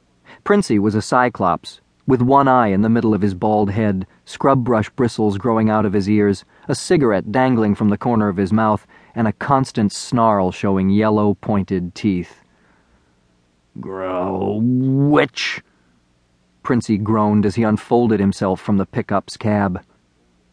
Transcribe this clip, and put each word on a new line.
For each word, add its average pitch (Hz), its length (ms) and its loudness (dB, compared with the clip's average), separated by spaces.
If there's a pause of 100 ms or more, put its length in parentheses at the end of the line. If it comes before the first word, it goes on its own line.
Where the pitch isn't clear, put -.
(440)
Princey 202 340 2
was 104 160 0
a 107 80 0
cyclops, 117 800 -2 (240)
with 127 160 2
one 135 280 4
eye 123 200 4
in 98 140 2
the 110 60 2
middle 113 260 2
of 95 80 -2
his 101 120 0
bald 107 360 0
head, 98 380 -2 (160)
scrub 135 400 0
brush 110 260 0
bristles 107 480 -2
growing 110 320 0
out 107 160 2
of 95 60 -2
his 101 180 0
ears, 104 340 0 (220)
a 143 80 -2
cigarette 113 560 0
dangling 113 460 2
from 107 140 0
the 104 80 0
corner 110 300 0
of 92 100 -2
his 98 140 -2
mouth, 107 360 0 (260)
and 110 140 -2
a 101 40 -2
constant 127 600 -2
snarl 107 580 0
showing 95 400 -2
yellow, 104 440 2
pointed 92 600 -4
teeth. 90 480 -4 (1400)
"Grow, 95 800 -6
witch!" 135 1000 0 (1040)
Princey 113 340 0
groaned 107 480 0
as 98 80 -2
he 117 80 -2
unfolded 110 560 0
himself 98 420 -2
from 101 180 -2
the 95 80 -2
pickup's - 500 -6
cab. 101 440 -2 (720)